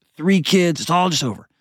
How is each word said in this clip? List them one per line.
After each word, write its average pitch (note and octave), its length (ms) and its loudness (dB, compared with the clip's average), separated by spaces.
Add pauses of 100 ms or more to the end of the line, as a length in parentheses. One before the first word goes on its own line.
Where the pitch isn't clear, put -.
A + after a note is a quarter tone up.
(160)
three F#3 240 2
kids, E3+ 400 0
it's - 100 -6
all F3+ 200 2
just C#3+ 140 -4
over. G#2+ 240 -8 (120)